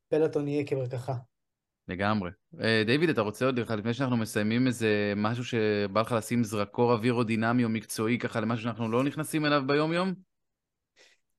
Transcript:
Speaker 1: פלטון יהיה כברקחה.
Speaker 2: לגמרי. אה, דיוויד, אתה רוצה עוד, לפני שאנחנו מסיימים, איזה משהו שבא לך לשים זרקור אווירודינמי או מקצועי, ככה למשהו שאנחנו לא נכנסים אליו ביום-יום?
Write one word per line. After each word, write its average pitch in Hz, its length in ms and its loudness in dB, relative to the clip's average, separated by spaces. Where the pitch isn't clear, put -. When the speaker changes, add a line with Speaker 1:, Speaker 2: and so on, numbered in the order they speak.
Speaker 1:
פלטון 151 400 2
יהיה 143 180 -2
כברקחה. 131 480 -4
Speaker 2:
לגמרי. 98 420 0
אה, 110 260 4
דיוויד, 147 240 2
אתה 117 100 2
רוצה 104 260 0
עוד, 131 120 0
לפני 113 360 -2
שאנחנו 127 220 0
מסיימים, 110 500 0
איזה 104 500 2
משהו 113 280 -2
שבא 107 560 0
לך 113 120 -2
לשים 120 320 0
זרקור 107 480 0
אווירודינמי 117 720 2
או 117 40 0
מקצועי, 113 500 -2
ככה 117 220 -4
למשהו 110 240 -2
שאנחנו 113 240 -4
לא 120 160 2
נכנסים 151 420 -4
אליו 147 200 2
ביום-יום? 160 480 0